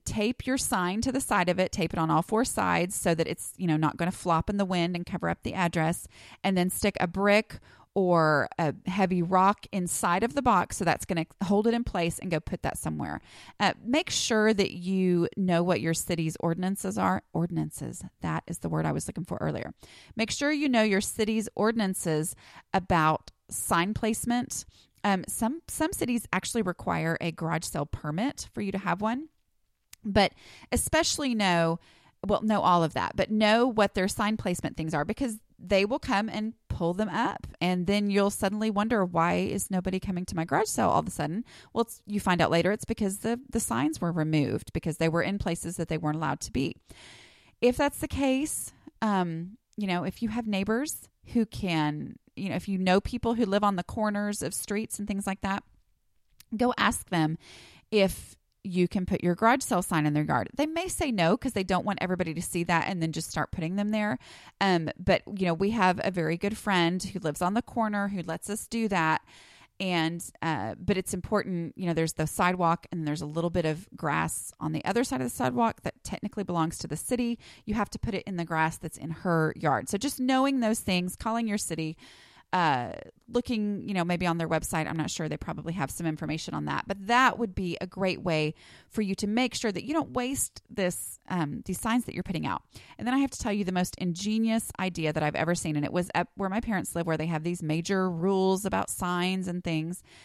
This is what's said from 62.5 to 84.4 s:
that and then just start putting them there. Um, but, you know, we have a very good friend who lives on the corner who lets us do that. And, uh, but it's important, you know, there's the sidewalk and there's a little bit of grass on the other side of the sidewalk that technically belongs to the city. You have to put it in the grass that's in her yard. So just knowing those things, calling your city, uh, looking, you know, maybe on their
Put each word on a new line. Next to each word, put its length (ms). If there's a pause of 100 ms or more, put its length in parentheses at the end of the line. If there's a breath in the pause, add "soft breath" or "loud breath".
that 240
and 120
then 120
just 180
start 220
putting 240
them 160
there. 260 (420 loud breath)
Um, 380
but, 240 (160)
you 80
know, 80
we 160
have 320
a 80
very 260
good 220
friend 420
who 200
lives 200
on 140
the 80
corner 460
who 140
lets 280
us 160
do 220
that. 340 (560 loud breath)
And, 420 (220)
uh, 380
but 160
it's 180
important, 640
you 80
know, 80
there's 200
the 120
sidewalk 640
and 160
there's 160
a 40
little 240
bit 160
of 280
grass 640
on 140
the 120
other 200
side 160
of 60
the 100
sidewalk 460
that 200
technically 400
belongs 360
to 100
the 80
city. 420 (280 loud breath)
You 80
have 160
to 100
put 140
it 120
in 80
the 100
grass 340
that's 200
in 120
her 440
yard. 340
So 80
just 220
knowing 400
those 220
things, 340
calling 320
your 100
city, 400 (560 loud breath)
uh, 400 (360)
looking, 580
you 60
know, 120
maybe 200
on 140
their 100